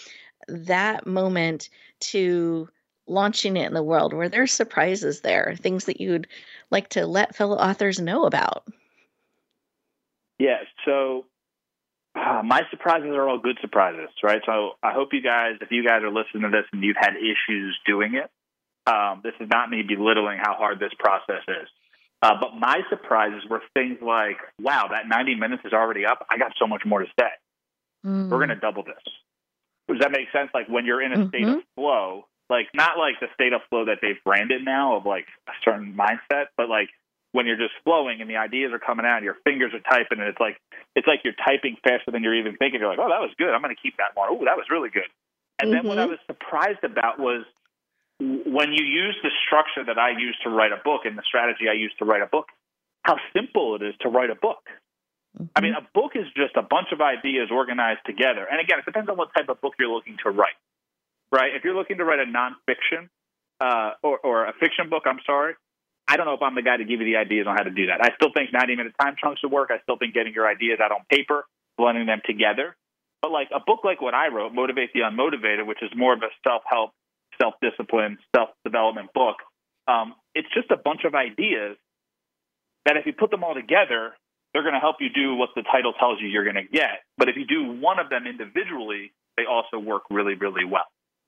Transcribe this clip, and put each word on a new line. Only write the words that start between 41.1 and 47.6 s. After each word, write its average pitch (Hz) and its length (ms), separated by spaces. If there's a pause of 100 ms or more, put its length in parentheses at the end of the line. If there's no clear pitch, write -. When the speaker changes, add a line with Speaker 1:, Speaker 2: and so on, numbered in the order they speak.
Speaker 2:
you're 117 120
typing 139 500
faster 123 260
than 117 120
you're 113 120
even 107 220
thinking. 127 240
You're 104 80
like, 92 100
"Oh, 196 120
that 196 100
was 143 160
good. 156 160
I'm 117 80
gonna 127 140
keep - 240
that 101 180
one. 98 140
Oh, 226 160
that 185 100
was - 140
really 151 200
good." 92 200 (480)
And 220 140
then 240 140
what 202 120
I 233 40
Speaker 1:
Mm-hmm. 320 100
Speaker 2:
was - 140
surprised 190 560
about 117 360
was 123 260 (760)